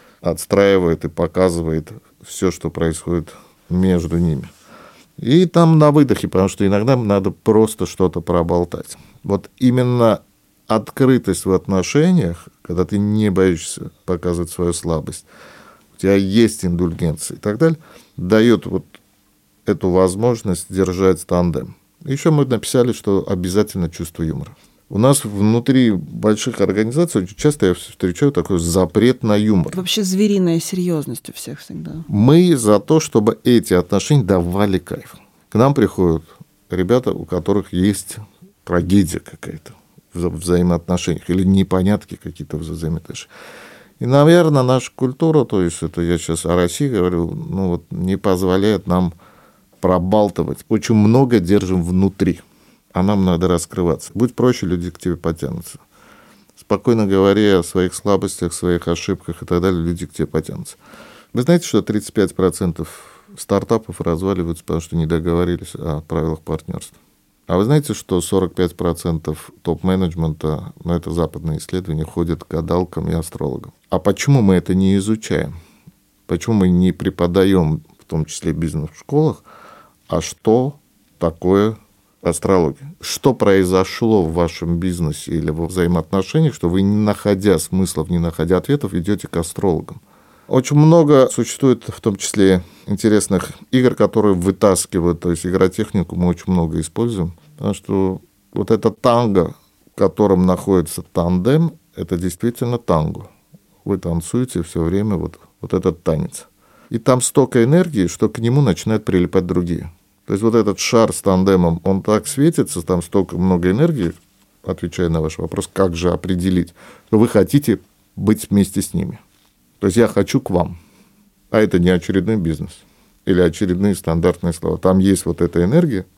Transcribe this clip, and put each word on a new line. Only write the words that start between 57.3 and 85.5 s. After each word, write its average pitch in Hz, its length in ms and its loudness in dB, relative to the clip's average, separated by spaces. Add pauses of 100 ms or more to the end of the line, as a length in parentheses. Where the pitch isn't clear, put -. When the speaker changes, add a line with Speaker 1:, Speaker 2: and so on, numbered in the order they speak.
Speaker 1:
о 92 160 4
своих 92 320 -2
слабостях, 95 580 -2
своих 87 340 -2
ошибках 85 540 -6
и - 40 -14
так 87 160 0
далее, 92 200 0
люди 82 240 -4
к - 80 -16
тебе 78 140 -4
потянутся. - 480 -8 (580)
Вы 120 80 0
знаете, 170 240 2
что 104 160 0
тридцать 104 320 -4
пять 98 220 0
процентов 87 720 -4 (320)
стартапов 104 640 -4
разваливаются, 85 640 -4
потому 82 180 -4
что - 140 -10
не 82 100 0
договорились 85 680 -2
о 78 260 -6
правилах 80 400 -4
партнерства? - 560 -8 (500)
А 90 100 0
вы 98 80 4
знаете, 143 280 2
что 92 280 -2
сорок 92 320 0
пять 90 220 -2
процентов 82 760 -4 (100)
топ-менеджмента, 82 1120 -2 (100)
ну, 85 100 -2
это 82 180 -4
западное 80 460 -4
исследование, 80 480 -6
ходят 85 380 -4
к - 80 -20
гадалкам 82 580 -4
и 82 40 -2
астрологам? 80 600 -8 (160)
А 90 100 -2
почему 127 420 2
мы 98 140 4
это 90 200 0
не 95 220 2
изучаем? 98 580 -4 (720)
Почему 92 300 -2
мы 92 120 4
не 90 220 2
преподаем, 87 920 0 (160)
в - 60 -20
том 78 200 -4
числе - 280 -6
бизнес 78 400 -6
в - 60 -20
школах, 147 440 -2 (640)
а 85 140 -2
что 123 540 0 (440)
такое 95 580 0 (440)
астрология? 90 800 -2
Что - 320 -2
произошло 98 920 2
в 80 100 -2
вашем 85 440 -2
бизнесе 85 540 -4
или 80 200 -2